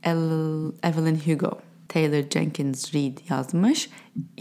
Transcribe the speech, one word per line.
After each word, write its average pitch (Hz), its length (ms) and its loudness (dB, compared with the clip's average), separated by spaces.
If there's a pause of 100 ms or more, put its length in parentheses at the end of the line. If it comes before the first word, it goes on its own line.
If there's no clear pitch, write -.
El-, 160 680 0 (120)
Evelyn 160 420 2
Hugo. 160 340 0 (300)
Taylor 147 400 2
Jenkins 151 640 -2
Reid 139 240 0 (120)
yazmış. 170 600 2 (520)